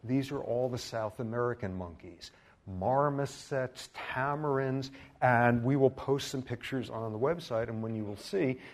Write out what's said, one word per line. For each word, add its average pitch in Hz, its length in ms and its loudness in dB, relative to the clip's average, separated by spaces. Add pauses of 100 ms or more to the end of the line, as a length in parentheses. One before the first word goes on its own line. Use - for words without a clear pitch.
these 131 280 0
are 139 100 -4
all 123 260 0
the 123 100 -4
South 110 440 -4
American 117 560 -2
monkeys. 87 540 -12 (480)
Marmosets, 135 1120 0
tamarins, 135 1000 -2 (300)
and 120 440 8
we 131 100 4
will 135 140 8
post 135 400 0
some 135 120 -4
pictures 123 480 -6
on 113 220 -6
the 107 80 -4
website, 123 480 0
and 110 160 -4
when 113 100 -4
you 107 120 -4
will 104 100 -6
see, 131 420 0 (160)